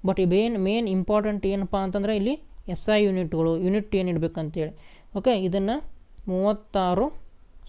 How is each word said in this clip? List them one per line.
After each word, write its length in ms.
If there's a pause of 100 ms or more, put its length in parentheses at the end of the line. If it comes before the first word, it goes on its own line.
But 160
ಈ 40
ಮೇನ್, 380
ಮೇನ್ 240
ಇಂಪಾರ್ಟೆಂಟ್ 580
ಏನಪ್ಪ 300
ಅಂತಂದ್ರೆ 400
ಇಲ್ಲಿ 260 (260)
ಎಸ್ 220
ಐ 140
ಯೂನಿಟ್‌ಗಳು, 540
ಯೂನಿಟ್ 380
ಏನ್ 140
ಇಡ್ಬೇಕಂತೇಳಿ. 680 (400)
ಓಕೆ, 260
ಇದನ್ನ 260 (580)
ಮೂವತ್ತಾರು 840 (600)